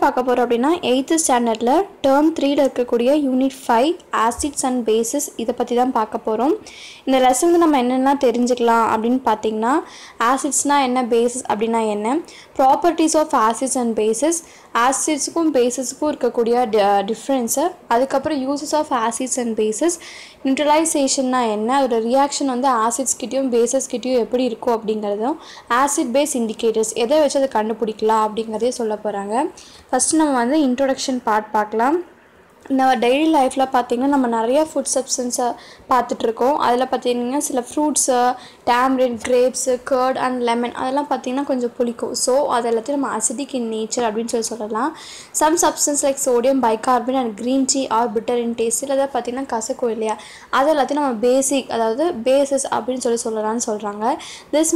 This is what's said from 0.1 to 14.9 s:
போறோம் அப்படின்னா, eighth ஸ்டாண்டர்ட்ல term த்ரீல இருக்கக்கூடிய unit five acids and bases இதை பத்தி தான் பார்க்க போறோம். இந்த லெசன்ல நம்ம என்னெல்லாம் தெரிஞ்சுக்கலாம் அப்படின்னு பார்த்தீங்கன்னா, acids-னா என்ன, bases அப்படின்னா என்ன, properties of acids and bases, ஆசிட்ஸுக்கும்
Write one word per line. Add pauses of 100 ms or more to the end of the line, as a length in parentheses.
போறோம்
அப்படின்னா, (220)
eighth (120)
ஸ்டாண்டர்ட்ல (340)
term
த்ரீல
இருக்கக்கூடிய (160)
unit
five (360)
acids
and (100)
bases (160)
இதை
பத்தி
தான்
பார்க்க
போறோம். (540)
இந்த
லெசன்ல
நம்ம
என்னெல்லாம்
தெரிஞ்சுக்கலாம்
அப்படின்னு (100)
பார்த்தீங்கன்னா, (560)
acids-னா (100)
என்ன, (140)
bases
அப்படின்னா (140)
என்ன, (440)
properties
of (120)
acids
and
bases, (480)
ஆசிட்ஸுக்கும்